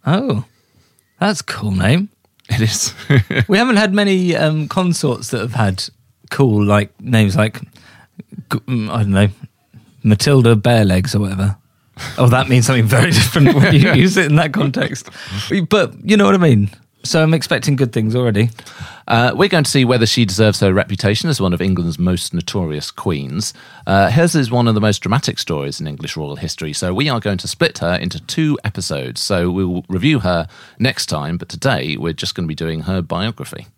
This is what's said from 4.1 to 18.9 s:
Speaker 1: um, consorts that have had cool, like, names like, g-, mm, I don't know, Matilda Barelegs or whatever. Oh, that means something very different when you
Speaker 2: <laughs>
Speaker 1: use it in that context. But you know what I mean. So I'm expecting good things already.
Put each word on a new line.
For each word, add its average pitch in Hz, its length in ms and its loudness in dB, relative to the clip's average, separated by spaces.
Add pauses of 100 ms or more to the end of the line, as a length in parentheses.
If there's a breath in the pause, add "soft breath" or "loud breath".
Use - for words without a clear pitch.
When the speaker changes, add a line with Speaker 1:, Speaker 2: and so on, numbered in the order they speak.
Speaker 1:
um, 156 320 -2
consorts 160 640 -2
that 117 80 -4
have 110 140 -6
had 98 280 -2 (480)
cool, 107 340 2
like, 104 360 2
names 107 340 2
like, 107 260 0
g-, - 1000 -14 (100)
mm, 113 220 -2
I 113 80 -2
don't 104 120 0
know, 98 180 4 (760)
Matilda 117 500 4
Barelegs 104 600 2
or - 20 2
whatever. 98 380 -2 (640 loud breath)
Oh, 127 100 4
that 131 220 2
means 123 160 4
something 123 180 2
very 120 260 2
different 160 440 4
when 151 200 4
you 175 180 6
Speaker 2:
<laughs> - 20 2
Speaker 1:
use 185 240 4
it 175 80 2
in 147 100 2
that 156 160 2
context. 139 560 -4 (600 loud breath)
But - 240 0 (100)
you 208 140 4
know 202 80 4
what 196 80 4
I 190 40 2
mean. 117 300 4 (360)
So 160 180 2
I'm 160 100 4
expecting 147 420 0
good 127 200 0
things 110 200 -2
already. 117 360 2 (580 loud breath)